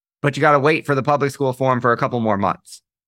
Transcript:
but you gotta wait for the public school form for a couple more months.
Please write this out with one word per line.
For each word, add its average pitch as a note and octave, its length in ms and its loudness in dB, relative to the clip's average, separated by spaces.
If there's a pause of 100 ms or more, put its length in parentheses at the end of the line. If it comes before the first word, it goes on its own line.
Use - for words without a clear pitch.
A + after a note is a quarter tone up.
(200)
but C#3 160 -2
you C#3 60 -4
gotta D3 180 4
wait D3+ 240 0
for D3 100 -2
the C3 80 -2
public C#3+ 300 0
school C3 220 -4
form B2+ 260 0
for A#2+ 120 2
a A#2 40 0
couple B2+ 240 -2
more G#2+ 180 -2
months. - 440 -6 (260)